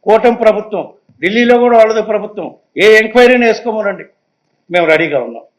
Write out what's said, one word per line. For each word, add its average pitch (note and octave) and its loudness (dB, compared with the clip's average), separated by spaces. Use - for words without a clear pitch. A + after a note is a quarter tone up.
కూటమి A3+ 2
ప్రభుత్వం, G#3 -2
ఢిల్లీలో A#3+ 0
కూడా A#3+ 2
వాళ్ళదే A3 2
ప్రభుత్వం, G3+ -8
ఏ G#3+ 4
ఎంక్వైరీని A#3+ 2
వేసుకోమనండి, G#3+ -4
మేము E3+ 0
రెడీగా D#3 0
ఉన్నాం. A#2 -12